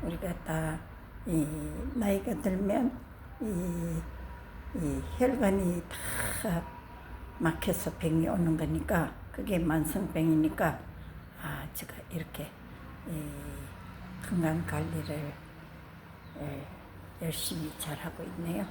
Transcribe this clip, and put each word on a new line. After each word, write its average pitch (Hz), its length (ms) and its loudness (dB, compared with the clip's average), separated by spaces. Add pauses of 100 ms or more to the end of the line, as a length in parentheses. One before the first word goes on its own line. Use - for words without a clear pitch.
우리가 170 300 0 (100)
다 160 460 0 (360)
이 160 200 4 (480)
나이가 202 480 2
들면 202 560 4 (440)
이, 170 600 0 (720)
이 143 260 2 (160)
혈관이 196 720 6
다 - 760 0 (760)
막혀서 165 640 2
병이 160 280 4
오는 165 300 4
거니까 160 560 2 (180)
그게 196 280 2
만성병이니까, 160 1200 4 (600)
아, 147 320 -4
제가 - 200 -8 (160)
이렇게 160 400 -4 (580)
이 151 220 -4 (960)
건강 170 380 4
관리를, 156 680 -2 (1080)
예, 143 280 -4 (540)
열심히 160 560 -2
잘하고 160 460 -6
있네요. 175 480 -2